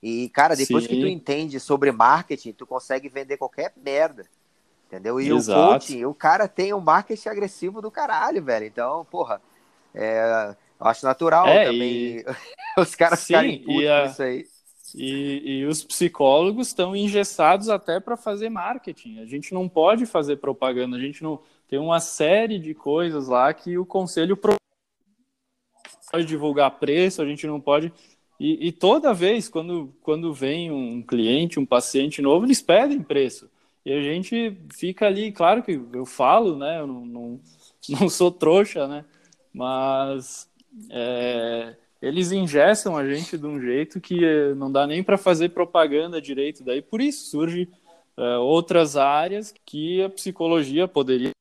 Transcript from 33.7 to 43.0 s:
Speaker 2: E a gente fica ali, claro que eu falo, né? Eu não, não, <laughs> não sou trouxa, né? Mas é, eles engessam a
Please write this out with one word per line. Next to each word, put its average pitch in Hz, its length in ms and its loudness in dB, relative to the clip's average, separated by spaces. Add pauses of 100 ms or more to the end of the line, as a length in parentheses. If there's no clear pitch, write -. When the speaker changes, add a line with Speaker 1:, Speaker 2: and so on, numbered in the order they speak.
Speaker 2:
E 139 100 -4
a 143 100 -2
gente 190 540 -4 (180)
fica 185 320 -2
ali, 202 260 0
claro 202 300 2
que 165 180 -4 (120)
eu 123 120 -6
falo, 165 520 4
né? 151 240 -6
Eu 147 60 -8
não, 123 200 -10
não, 120 340 -12 (240)
<laughs> - 240 -20
não 143 220 2
sou 180 200 2
trouxa, 175 560 2
né? 147 200 -10 (480)
Mas 131 920 -4 (420)
é, 117 840 -4 (260)
eles 175 320 -2
engessam 185 640 2
a 139 120 -2